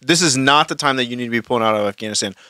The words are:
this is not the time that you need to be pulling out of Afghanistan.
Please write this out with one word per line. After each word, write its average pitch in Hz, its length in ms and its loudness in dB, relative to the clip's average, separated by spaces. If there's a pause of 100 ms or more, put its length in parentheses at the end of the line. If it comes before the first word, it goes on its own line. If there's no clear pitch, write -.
this 165 160 2
is 143 160 2
not 139 300 4
the 165 80 -6
time 139 220 0
that 127 80 -2
you 120 100 -8
need 123 100 -6
to 117 60 -8
be 117 100 -2
pulling 117 220 -2
out 110 120 2
of 104 120 0
Afghanistan. 104 480 -6 (140)